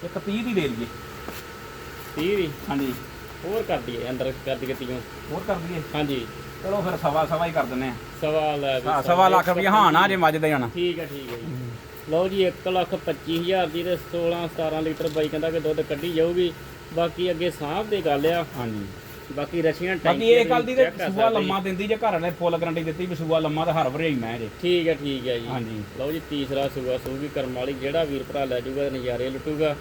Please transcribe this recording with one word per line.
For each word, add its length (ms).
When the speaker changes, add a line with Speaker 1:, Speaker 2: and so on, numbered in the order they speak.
Speaker 1:
ਇੱਕ 140
ਤੀਹ 260
ਦੀ 100
ਦੇ 80
ਦਈਏ। 240
Speaker 2:
ਤੀਹ 220
ਦੀ? 120
Speaker 1:
ਹਾਂਜੀ। 240
Speaker 2:
ਹੋਰ 180
ਕਰ 140
ਦਈਏ, 320
ਅੰਦਰ 240
ਕਰ 100
ਦਈਏ 180
ਤੀਹੋਂ। 260
Speaker 1:
ਹੋਰ 160
ਕਰ 80
ਦਈਏ? 260
Speaker 2:
ਹਾਂਜੀ। 320
Speaker 1:
ਚਲੋ 180
ਫਿਰ 160
ਸਵਾ 280
ਸਵਾ 200
ਹੀ 60
ਕਰ 120
ਦਿੰਦੇ 240
ਆ। 60
Speaker 2:
ਸਵਾ 340
ਲੈ 240
ਵੀ, 80
Speaker 1:
ਹਾਂ, 160
Speaker 2:
ਸਵਾ 120
Speaker 1:
ਸਵਾ 140
ਲੱਖ 100
Speaker 2:
ਇੱਕ 100
Speaker 1:
ਰੁਪਈਆ 220
ਹਾਂ 200
ਨਾ 160
ਜੇ 80
ਮੱਝ 220
ਦਾ 100
ਜਾਣਾ। 260
Speaker 2:
ਠੀਕ 260
ਆ, 60
ਠੀਕ 280
ਆ 40
ਜੀ। 80
Speaker 1:
ਹੂੰ। 240
Speaker 2:
ਲਓ 180
ਜੀ, 180
ਇੱਕ 220
ਲੱਖ 280
ਪੱਚੀ 440
ਹਜ਼ਾਰ 280
ਦੀ 160
ਤੇ 120
ਸੋਲਾਂ 520
ਸਤਾਰਾਂ 340
ਲੀਟਰ 260
ਬਾਈ 200
ਕਹਿੰਦਾ 240
ਕਿ 80
ਦੁੱਧ 220
ਕੱਢੀ 320
ਜਾਊਗੀ। 400
ਬਾਕੀ 380
ਅੱਗੇ 180
ਸਾਂਭ 360
ਦੀ 200
ਗੱਲ 200
ਆ। 200
Speaker 1:
ਹਾਂਜੀ। 280
Speaker 2:
ਬਾਕੀ 300
ਰਸ਼ੀਅਨ 360
Speaker 1:
ਬਾਕੀ 220
Speaker 2:
ਟੈਂਕੀਆਂ 200
Speaker 1:
ਇਹ 60
ਗੱਲ 180
ਦੀ 120
ਤੇ 80
Speaker 2:
ਚੈੱਕ 140
ਕਰ 140
Speaker 1:
ਸੂਆ 120
Speaker 2:
ਸਕਦੇ 180
Speaker 1:
ਲੰਮਾ 160
Speaker 2:
ਜੀ। 60
Speaker 1:
ਦਿੰਦੀ 240
ਜੇ, 80
ਘਰ 160
ਵਾਲੇ 180
ਫੁੱਲ 280
ਗਾਰੰਟੀ 260
ਦਿੱਤੀ 220
ਵੀ 100
ਸੂਆ 240
ਲੰਮਾ 260
ਤੇ 60
ਹਰ 180
ਵਾਰੀ 260
ਮੈਂ 240
ਜੇ। 100
Speaker 2:
ਠੀਕ 260
ਆ, 60
ਠੀਕ 340
ਆ 100
ਜੀ। 100
Speaker 1:
ਹਾਂਜੀ। 360
Speaker 2:
ਲਓ 120
ਜੀ, 180
ਤੀਸਰਾ 380
ਸੂਆ 300
ਸੂਗੀ 380
ਕਰਮ 180
ਵਾਲੀ, 200
ਜਿਹੜਾ 300
ਵੀਰ 200
ਭਰਾ 220
ਲੈ 140
ਜਾਊਗਾ 300
ਨਜ਼ਾਰੇ 400
ਲੁੱਟੂਗਾ। 520